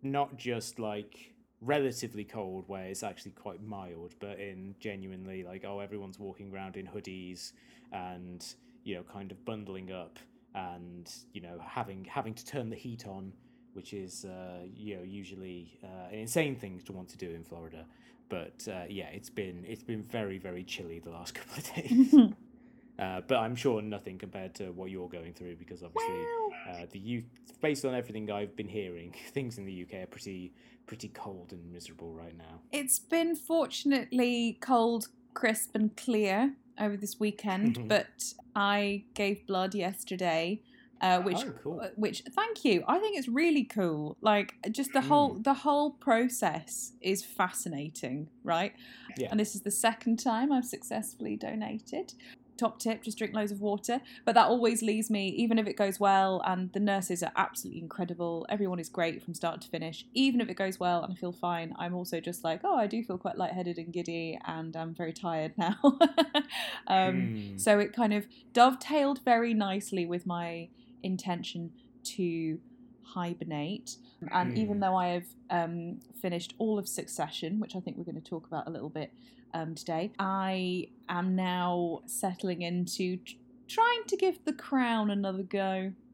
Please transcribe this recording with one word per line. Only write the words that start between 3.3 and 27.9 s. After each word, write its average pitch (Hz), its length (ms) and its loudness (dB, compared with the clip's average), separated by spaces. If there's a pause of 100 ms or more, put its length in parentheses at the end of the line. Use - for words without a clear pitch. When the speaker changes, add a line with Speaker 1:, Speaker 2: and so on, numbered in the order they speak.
Speaker 1:
quite 92 300 -12
mild, 90 580 -12
but 101 200 -12
in 98 400 -12
genuinely, 95 640 -10
like, 92 220 -12
oh, 101 140 -8
everyone's 98 400 -10
walking 98 340 -12
around 95 240 -10
in 95 100 -10
hoodies 92 640 -12 (400)
and, 90 540 -10 (380)
you 98 120 -6
know, 87 80 -12
kind 98 280 -14
of 95 140 -18
bundling 98 460 -8
up 87 280 -12 (360)
and, 87 560 -10 (220)
you 92 80 -12
know, 85 260 -12
having, 98 380 -8
having 110 300 -6
to - 100 -16
turn 123 240 -6
the 110 80 -8
heat 117 300 -12
on, 95 260 -12 (400)
which 92 200 -14
is, 95 320 -10
uh, 92 340 -12 (140)
you 104 240 -10
know, 87 60 -10
usually, 92 800 -12
uh, 92 300 -14
an 107 60 -8
insane 135 360 -2
thing 95 300 -12
to 98 80 -14
want 92 160 -12
to - 80 -20
do 90 140 -10
in 82 120 -12
Florida. 80 400 -14 (460)
But, - 420 -10
uh, 90 160 -8
yeah, 95 200 -8
it's 82 240 -14
been, 92 360 -8
it's 113 160 -12
been 110 200 -8
very, 101 340 -6
very 92 260 -10
chilly 85 360 -10
the - 100 -16
last 85 240 -12
<laughs> - 20 -14
couple - 220 -12
of - 180 -10
days. 254 400 8 (140)
Speaker 2:
<laughs> - 140 -10 (560)
Speaker 1:
Uh, 92 300 -4
but 131 80 6
I'm 113 180 2
sure 120 260 2
nothing 98 360 -8
compared 95 380 -10
to 92 180 -8
what 92 180 -10
you're 90 160 -6
going 85 260 -12
through, 87 220 -12
because 85 280 -16
obviously, 453 320 -4
Speaker 2:
Well 466 360 -4 (180)
Speaker 1:
uh, 87 220 -10
the - 80 -12
U-, 117 240 -6 (380)
based 147 240 0
on 131 100 0